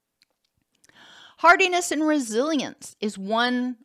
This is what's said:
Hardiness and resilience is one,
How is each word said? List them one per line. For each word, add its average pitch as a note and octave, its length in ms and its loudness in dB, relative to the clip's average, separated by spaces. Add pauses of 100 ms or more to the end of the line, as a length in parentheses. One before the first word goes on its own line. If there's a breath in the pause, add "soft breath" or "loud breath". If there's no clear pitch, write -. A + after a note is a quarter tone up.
(1400 loud breath)
Hardiness F4+ 540 4
and D#4 140 -2
resilience C4 920 -2
is G3+ 200 -6
one, A#3+ 680 -2